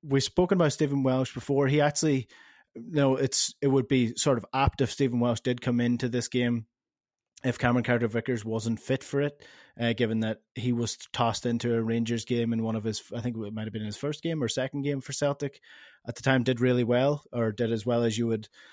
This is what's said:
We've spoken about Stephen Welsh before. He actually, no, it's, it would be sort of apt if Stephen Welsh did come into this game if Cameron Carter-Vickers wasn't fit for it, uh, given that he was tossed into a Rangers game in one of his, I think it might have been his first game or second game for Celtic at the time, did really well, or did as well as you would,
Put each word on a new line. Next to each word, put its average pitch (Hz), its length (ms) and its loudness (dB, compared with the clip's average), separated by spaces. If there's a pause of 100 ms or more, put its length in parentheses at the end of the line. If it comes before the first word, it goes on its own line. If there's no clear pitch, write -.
We've 139 220 2
spoken 180 340 2
about 160 140 4
Stephen 139 320 0
Welsh 131 300 0
before. 139 340 0
He 147 140 4
actually, 147 480 2 (460)
no, 135 420 2
it's, - 440 -2
it 143 60 2
would 135 220 2
be 123 260 2
sort 135 220 2
of 101 160 -6
apt 131 260 2
if 131 120 2
Stephen 123 280 0
Welsh 117 220 2
did 123 200 -2
come 120 200 0
into 120 260 0
this 120 220 -2
game 120 360 0 (800)
if 131 160 -2
Cameron 120 240 2
Carter-Vickers 117 600 0
wasn't 113 340 -2
fit - 240 -4
for 143 180 -4
it, 147 240 -6 (340)
uh, 117 140 0
given 113 280 0
that 110 200 -4 (140)
he 120 160 -2
was 117 260 -2 (140)
tossed 117 340 0
into 120 300 0
a 113 60 2
Rangers 113 440 -2
game 117 280 0
in 113 100 0
one 113 120 -2
of 107 80 -4
his, 110 200 -4 (120)
I 120 40 -4
think 117 180 -6
it 107 160 -8
might 110 120 -6
have 107 80 -10
been 107 120 -6
his 104 120 -8
first 147 260 -6
game 160 180 -4
or 120 60 -2
second 135 360 -4
game 139 180 -2
for 139 120 -10
Celtic 143 460 -4 (480)
at 117 80 -8
the - 80 -16
time, 131 200 4
did 120 180 0
really 123 220 4
well, 127 480 2
or 113 200 -2
did 113 200 -2
as 107 140 -2
well 120 180 2
as 113 140 0
you 117 100 0
would, 110 200 -2 (260)